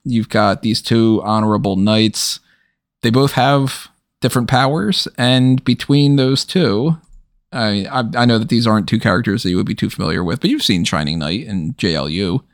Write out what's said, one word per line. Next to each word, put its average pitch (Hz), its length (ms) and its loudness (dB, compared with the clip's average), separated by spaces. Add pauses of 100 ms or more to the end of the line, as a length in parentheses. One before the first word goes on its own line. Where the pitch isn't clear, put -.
You've 117 240 -2
got 104 340 0
these 110 180 -2
two 113 440 2
honorable 107 520 0
knights. 107 640 0 (600)
They 117 80 2
both 135 220 2
have 139 560 0 (320)
different 123 280 0
powers, 151 580 0 (100)
and 127 480 2
between 143 520 2
those 135 280 2
two, 147 520 0 (560)
I, 101 380 -2
I, 120 320 -2
I - 20 4
know 117 140 4
that 110 100 -2
these 117 180 2
aren't 107 220 2
two 113 100 0
characters 101 440 0
that 92 80 -2
you 87 60 0
would 101 100 0
be 107 80 -4
too - 160 -4
familiar 90 340 -4
with, 85 160 -4
but 190 100 0
you've 294 120 -2
seen 87 220 0
Shining 78 340 -2
Knight 82 280 -6
in 90 300 -6
J 85 180 -2
L 71 140 -4
U, 92 340 -4 (120)